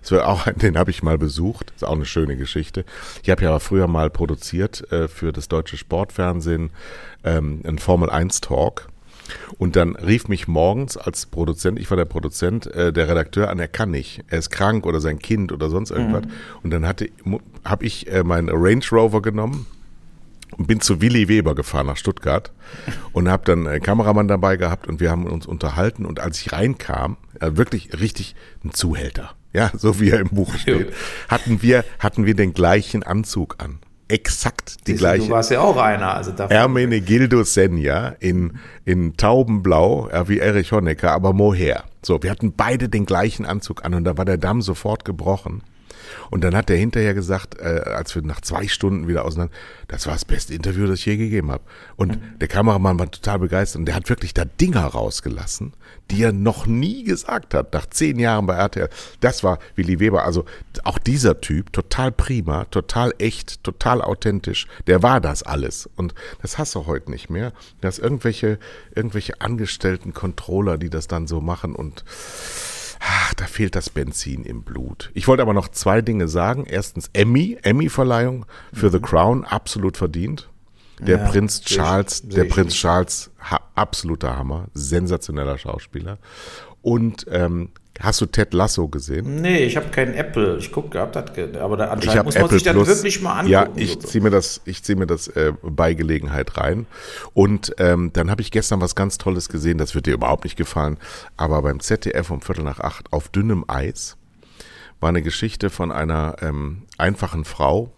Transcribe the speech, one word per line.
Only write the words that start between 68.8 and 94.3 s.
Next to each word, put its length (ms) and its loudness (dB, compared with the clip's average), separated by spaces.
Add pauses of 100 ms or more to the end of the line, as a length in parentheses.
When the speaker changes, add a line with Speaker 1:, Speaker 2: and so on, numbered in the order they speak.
Speaker 1:
irgendwelche 460 -4
angestellten 720 -4
Controller, 640 -2
die 120 -6
das 180 -6
dann 200 -4
so 140 -4
machen 340 -6
und 300 -10 (920)
ach, 360 -2
da 100 -6
fehlt 300 -2
das 160 -4
Benzin 520 -6
im 200 -10
Blut. 500 -10
Ich 140 0
wollte 160 8
aber 100 4
noch 140 2
zwei 340 2
Dinge 260 0
sagen. 380 0
Erstens 480 -6
Emmy, 480 2
Emmy-Verleihung 840 0 (260)
für 160 2
The 100 2
Crown, 460 2
absolut 520 -4
verdient. 520 -4 (500)
Der 200 4
Speaker 2:
Ja, 80 2
Speaker 1:
Prinz 300 2
Speaker 2:
seh 100 -8
ich, 80 0
Speaker 1:
Charles, 420 2
Speaker 2:
seh 120 -12
Speaker 1:
der 160 4
Speaker 2:
ich 40 -6
Speaker 1:
Prinz 240 2
Speaker 2:
nicht. 80 -2
Speaker 1:
Charles, 480 0 (100)
ha-, 220 -2 (140)
absoluter 600 -2
Hammer, 380 -6
sensationeller 840 -2
Schauspieler. 580 -10 (640)
Und, 480 0
ähm, 400 0 (300)
hast 220 0
du 60 0
Ted 260 2
Lasso 340 2
gesehen? 540 -6
Speaker 2:
Nee, 240 4
ich 100 -2
hab 160 -4
kein 220 0
Apple. 460 0
Ich 120 -10
guck, 240 -6
hab 160 -4
das 220 -8
ge-, 240 -8
aber 200 -2
da 80 0
Speaker 1:
Ich 60 -4
Speaker 2:
anscheinend 280 2
Speaker 1:
hab 60 4
Speaker 2:
muss 100 -2
man 100 6
Speaker 1:
Apple 120 4
Speaker 2:
sich 60 4
das 100 4
Speaker 1:
Plus. 140 6
Speaker 2:
wirklich 340 2
mal 180 -2
angucken, 120 4
Speaker 1:
Ja, 240 8
ich 180 -2
Speaker 2:
sozusagen. 180 -10
Speaker 1:
zieh 100 2
mir 80 4
das, 360 2